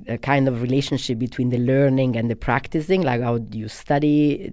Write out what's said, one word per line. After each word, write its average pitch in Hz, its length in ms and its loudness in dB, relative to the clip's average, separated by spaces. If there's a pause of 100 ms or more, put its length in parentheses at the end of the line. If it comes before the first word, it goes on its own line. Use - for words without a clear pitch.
a 117 80 -4
kind 135 320 2
of 120 140 -2
relationship 127 560 -2
between 123 320 -2
the 120 80 0
learning 131 580 2
and 113 140 0
the 110 60 -4
practicing, 156 680 0
like 123 180 0
how 120 160 0
do 110 220 -8
you 107 100 -8
study, 147 840 0